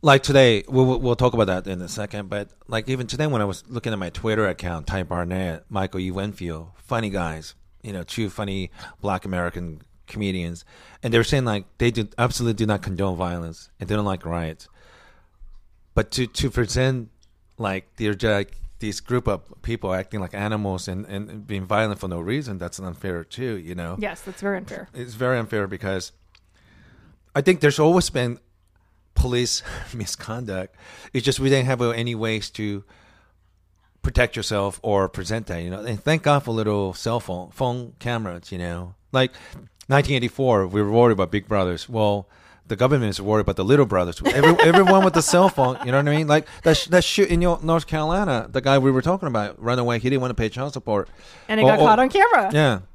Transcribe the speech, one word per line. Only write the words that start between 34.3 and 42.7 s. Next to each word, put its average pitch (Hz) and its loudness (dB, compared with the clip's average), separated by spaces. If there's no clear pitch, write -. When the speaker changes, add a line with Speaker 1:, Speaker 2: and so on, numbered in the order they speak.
Speaker 1:
yourself 101 -2
or 98 2
present 104 -6
that, 85 -6
you 87 -8
know? 95 -8
And 107 -8
thank 156 0
God 143 2
for 120 -6
little 104 -2
cell 117 -4
phone, 90 -10
phone 123 -6
cameras, 110 -8
you 95 -8
know? 87 -8
Like, 131 2
nineteen 139 2
eighty-four, 117 0
we 101 0
were 104 0
worried 117 6
about 95 0
Big 104 -2
Brothers. 92 -2
Well, 104 0
the 113 -2